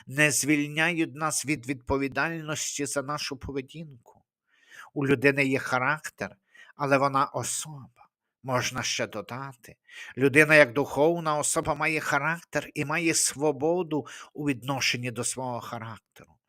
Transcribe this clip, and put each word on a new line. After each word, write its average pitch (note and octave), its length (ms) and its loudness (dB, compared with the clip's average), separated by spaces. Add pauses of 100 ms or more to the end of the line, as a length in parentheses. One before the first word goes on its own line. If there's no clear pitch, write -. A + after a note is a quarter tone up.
не D3 240 4
звільняють D3 840 0
нас D3+ 300 -4
від B2+ 220 -4
відповідальності C#3+ 1200 -4
за C#3 160 -4
нашу C#3+ 360 -6
поведінку. C#3 840 -12 (720)
У C#3+ 140 -2
людини C#3 380 4
є C3 140 2
характер, B2+ 760 -2 (400)
але C#3+ 220 2
вона C#3 280 4
особа. C3 760 -8 (420)
Можна B2 400 -2
ще - 240 -2
додати, A#2+ 680 -12 (420)
людина D3 380 8
як C#3+ 180 10
духовна D3+ 640 2
особа D3+ 380 0
має D#3 240 -2
характер D3 760 -2
і D3 120 -4
має D#3+ 280 0
свободу D3+ 920 0 (280)
у D3 140 -4
відношенні B2+ 640 -2
до A#2 120 -6
свого B2 380 -6
характеру. A2+ 720 -14 (160)